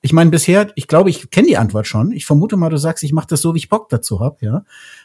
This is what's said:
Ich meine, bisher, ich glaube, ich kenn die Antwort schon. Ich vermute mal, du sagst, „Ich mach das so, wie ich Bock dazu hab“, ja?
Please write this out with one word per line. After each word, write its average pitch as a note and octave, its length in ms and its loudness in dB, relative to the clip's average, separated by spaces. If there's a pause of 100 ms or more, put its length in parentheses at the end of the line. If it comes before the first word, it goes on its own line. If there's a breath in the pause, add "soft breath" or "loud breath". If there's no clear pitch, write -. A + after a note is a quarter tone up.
Ich C#3 100 -4
meine, E3 200 6
bisher, G3 420 2
ich - 140 -12
glaube, E3+ 240 2
ich - 180 -10
kenn A3 160 2
die E4+ 100 4
Antwort G#2+ 300 0
schon. A#2+ 260 -2
Ich - 140 -8
vermute F#3+ 320 0
mal, E3+ 120 0
du D#3+ 80 -2
sagst, D#3+ 260 -4
„Ich C#3+ 100 -4
mach D#3 120 -2
das D#3 160 -4
so, E3 120 0
wie E3 60 -2
ich - 100 -8
Bock G#3+ 200 -2
dazu A2 320 -4
hab“, C#3 200 -6
ja? B2+ 240 -4 (400 loud breath)